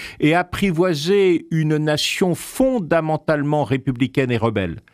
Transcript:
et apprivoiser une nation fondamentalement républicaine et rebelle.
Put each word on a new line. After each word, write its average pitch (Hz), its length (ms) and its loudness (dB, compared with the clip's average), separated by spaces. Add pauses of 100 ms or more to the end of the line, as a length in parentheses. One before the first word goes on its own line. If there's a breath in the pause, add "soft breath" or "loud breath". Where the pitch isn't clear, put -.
(200 loud breath)
et 151 160 4
apprivoiser 180 1120 0
une 156 280 0
nation 151 580 0
fondamentalement 156 1300 0
républicaine 131 680 -2
et 123 80 0
rebelle. 104 440 -2 (120)